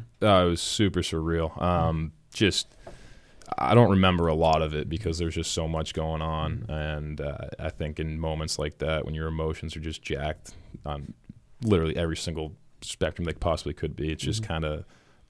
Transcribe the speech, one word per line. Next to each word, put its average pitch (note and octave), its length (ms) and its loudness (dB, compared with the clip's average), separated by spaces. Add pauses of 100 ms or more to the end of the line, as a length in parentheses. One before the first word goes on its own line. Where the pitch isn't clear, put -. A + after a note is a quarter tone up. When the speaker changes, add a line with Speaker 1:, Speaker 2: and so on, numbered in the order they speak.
(220)
Speaker 1:
know? G#2+ 100 6
Speaker 2:
Uh, F2+ 140 8
it F2 40 6
was E2+ 120 0
super F#2+ 380 2
surreal. E2 600 0
Um, E2 520 2 (240)
just, - 320 2 (920)
I C2 160 4
don't A#2 160 8
remember F#2 380 6
a D#2+ 80 2
lot D#2+ 260 4
of D#2 120 -2
it D2+ 160 -4
because E2 280 -2
there's E2 180 -2
just E2+ 180 -4
so E2 140 -2
much D#2+ 260 -4
going D#2+ 280 -2
on, D#2+ 380 -2
Speaker 1:
Mm-hmm. - 120 -8
Speaker 2:
and, D2+ 500 -4
uh, D2 160 -6 (220)
I D#2+ 100 -4
think D#2 300 -6
in D#2+ 200 -4
moments D#2 400 -4
like D2 180 -4
that, D2+ 280 -2
when D2+ 80 -6
your D#2+ 140 -4
emotions D#2+ 480 -4
are D#2+ 60 -8
just D#2 220 -8
jacked D2 500 -6 (320)
on D2 280 -8 (500)
literally E2+ 340 4
every E2 200 0
single D#2+ 360 -6 (280)
spectrum - 440 -4
they E2 80 -2
possibly D#2 400 -2
could D2+ 220 -6
be, D#2 160 -2
it D2+ 80 -4
just A2 240 -2
Speaker 1:
Mm-hmm. G#2+ 100 -4
Speaker 2:
kinda D#2+ 320 -2 (440)